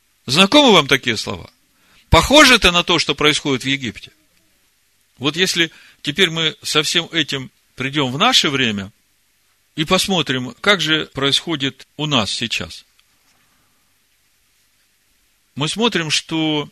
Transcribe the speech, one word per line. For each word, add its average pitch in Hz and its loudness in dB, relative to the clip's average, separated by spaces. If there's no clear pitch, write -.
Знакомы 196 4
вам 151 4
такие 127 0
слова? 101 -8
Похоже 254 6
это 185 2
на 175 0
то, 175 0
что 143 -2
происходит 143 0
в 131 -6
Египте? 135 -6
Вот 151 -4
если 170 0
теперь 165 0
мы 160 -4
со 151 -2
всем 165 -2
этим 143 -4
придём 135 -2
в 135 -6
наше 220 2
время 107 -2
и 156 -2
посмотрим, 147 -2
как 202 2
же 156 -2
происходит 139 -4
у 147 -8
нас 123 -2
сейчас. - -8
Мы 143 -4
смотрим, 190 -2
что 156 -4